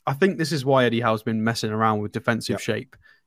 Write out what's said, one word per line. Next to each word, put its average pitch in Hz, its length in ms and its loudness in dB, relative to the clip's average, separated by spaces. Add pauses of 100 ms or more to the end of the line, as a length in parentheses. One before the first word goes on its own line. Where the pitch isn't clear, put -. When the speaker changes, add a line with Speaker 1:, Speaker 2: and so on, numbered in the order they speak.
Speaker 1:
I 139 60 0
think 190 240 2
this 160 160 -2
is 135 100 -4
why 131 220 4
Eddie 117 160 2
Howe's 110 220 0
been 110 200 -2
messing 113 280 -2
around 110 280 2
with 104 120 -6
defensive 117 420 -2
Speaker 2:
Yep. 101 80 -4
Speaker 1:
shape, 110 340 -6 (320)